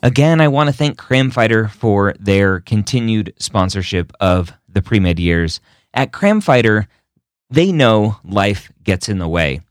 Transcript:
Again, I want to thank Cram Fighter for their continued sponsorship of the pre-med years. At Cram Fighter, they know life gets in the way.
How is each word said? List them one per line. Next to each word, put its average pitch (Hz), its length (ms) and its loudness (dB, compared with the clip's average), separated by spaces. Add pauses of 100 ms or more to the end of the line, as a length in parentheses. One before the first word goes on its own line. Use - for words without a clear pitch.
Again, 147 400 4
I 151 80 4
want 143 180 0
to 139 80 -2
thank 147 220 -4
Cram 131 340 0
Fighter 113 380 0
for 101 500 0
their 98 400 2
continued 110 800 -2
sponsorship 95 800 -4
of 92 320 0 (160)
the 98 140 -4
pre-med 90 360 0
years. 85 440 -2 (320)
At 131 180 -4
Cram 208 300 0
Fighter, 110 460 2 (640)
they 165 220 2
know 110 520 2
life 101 460 -4 (140)
gets 92 240 -2
in 98 120 -4
the 85 100 -6
way. 80 420 -2